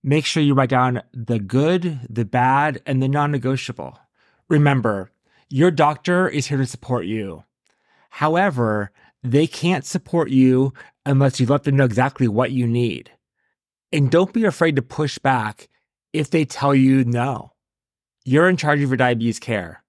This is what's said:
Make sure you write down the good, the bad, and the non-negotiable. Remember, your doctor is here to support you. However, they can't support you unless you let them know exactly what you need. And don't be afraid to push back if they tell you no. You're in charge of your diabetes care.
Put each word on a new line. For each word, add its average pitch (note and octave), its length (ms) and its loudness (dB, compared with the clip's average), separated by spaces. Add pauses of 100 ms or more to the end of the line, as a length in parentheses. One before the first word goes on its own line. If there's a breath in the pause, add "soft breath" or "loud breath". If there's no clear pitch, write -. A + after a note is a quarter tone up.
Make D3 240 0
sure D#3+ 160 0
you C#3+ 120 4
write C3 160 2
down B2+ 320 0 (100)
the A#2 260 -4
good, D3 600 -2 (100)
the A2+ 140 -4
bad, C3 640 0
and C3 140 0
the C3 60 0
non-negotiable. C3+ 880 -4 (520)
Remember, B2+ 640 2 (360)
your D3+ 220 2
doctor E3 580 0
is D3 200 -4
here C#3+ 100 -2
to C3 80 0
support A2+ 400 -6
you. G2 380 -8 (680)
However, C3 800 0 (320 soft breath)
they C3+ 240 2
can't E3+ 380 -2
support - 460 -4
you C3 420 4 (340 loud breath)
unless C#3 320 2
you B2 80 2
let C#3 160 0
them C3+ 140 0
know C#3 80 4
exactly B2 420 0
what A2 240 0
you B2+ 160 -2
need. A#2 460 -4 (800)
And C#3+ 180 2
don't F3 220 2
be A3+ 120 0
afraid E3 300 0
to C3 80 0
push - 360 -6
back A#2 500 -2 (440)
if - 180 -4
they D#3+ 140 2
tell C#3 300 -2
you C3 300 4
no. A#2+ 480 -4 (720)
You're D3+ 240 4
in F#3 80 2
charge D3 260 0
of C3+ 80 0
your C3 60 0
diabetes A#2 420 0
care. F#2 500 -8